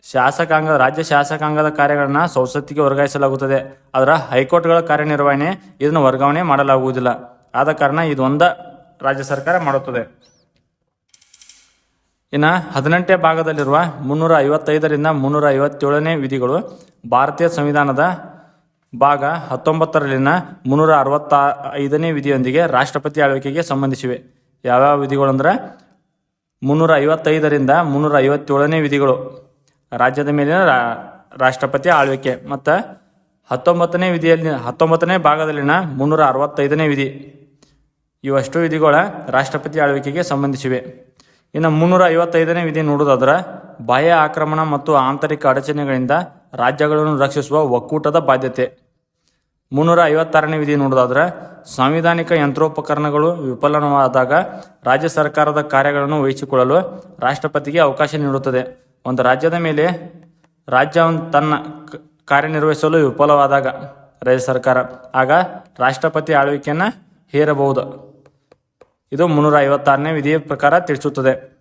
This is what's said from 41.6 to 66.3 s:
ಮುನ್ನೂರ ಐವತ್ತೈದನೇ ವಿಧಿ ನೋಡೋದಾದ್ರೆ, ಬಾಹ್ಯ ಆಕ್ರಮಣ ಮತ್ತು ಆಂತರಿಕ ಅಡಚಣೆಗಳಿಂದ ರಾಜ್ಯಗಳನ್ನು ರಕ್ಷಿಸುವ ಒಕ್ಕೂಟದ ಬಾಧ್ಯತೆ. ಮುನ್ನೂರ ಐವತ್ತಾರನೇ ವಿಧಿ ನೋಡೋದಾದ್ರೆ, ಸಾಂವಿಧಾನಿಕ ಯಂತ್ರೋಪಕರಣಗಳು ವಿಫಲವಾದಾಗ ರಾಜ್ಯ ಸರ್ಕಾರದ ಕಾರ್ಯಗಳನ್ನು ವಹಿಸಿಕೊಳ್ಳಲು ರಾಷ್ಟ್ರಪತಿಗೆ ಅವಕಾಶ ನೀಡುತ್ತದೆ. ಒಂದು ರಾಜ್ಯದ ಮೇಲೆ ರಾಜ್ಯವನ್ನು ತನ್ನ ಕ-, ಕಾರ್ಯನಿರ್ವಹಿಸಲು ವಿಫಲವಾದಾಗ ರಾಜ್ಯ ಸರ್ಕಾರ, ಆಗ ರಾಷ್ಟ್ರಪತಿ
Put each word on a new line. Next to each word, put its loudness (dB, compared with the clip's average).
ಮುನ್ನೂರ 4
ಐವತ್ತೈದನೇ 0
ವಿಧಿ -4
ನೋಡೋದಾದ್ರೆ, 2
ಬಾಹ್ಯ 2
ಆಕ್ರಮಣ 0
ಮತ್ತು -2
ಆಂತರಿಕ 0
ಅಡಚಣೆಗಳಿಂದ -2
ರಾಜ್ಯಗಳನ್ನು 0
ರಕ್ಷಿಸುವ 0
ಒಕ್ಕೂಟದ 0
ಬಾಧ್ಯತೆ. -2
ಮುನ್ನೂರ 4
ಐವತ್ತಾರನೇ 0
ವಿಧಿ 0
ನೋಡೋದಾದ್ರೆ, 0
ಸಾಂವಿಧಾನಿಕ 0
ಯಂತ್ರೋಪಕರಣಗಳು 0
ವಿಫಲವಾದಾಗ 0
ರಾಜ್ಯ 0
ಸರ್ಕಾರದ 0
ಕಾರ್ಯಗಳನ್ನು 0
ವಹಿಸಿಕೊಳ್ಳಲು -2
ರಾಷ್ಟ್ರಪತಿಗೆ -4
ಅವಕಾಶ 0
ನೀಡುತ್ತದೆ. -4
ಒಂದು -2
ರಾಜ್ಯದ 2
ಮೇಲೆ 0
ರಾಜ್ಯವನ್ನು 2
ತನ್ನ 2
ಕ-, -12
ಕಾರ್ಯನಿರ್ವಹಿಸಲು 0
ವಿಫಲವಾದಾಗ 2
ರಾಜ್ಯ 2
ಸರ್ಕಾರ, 0
ಆಗ 2
ರಾಷ್ಟ್ರಪತಿ -2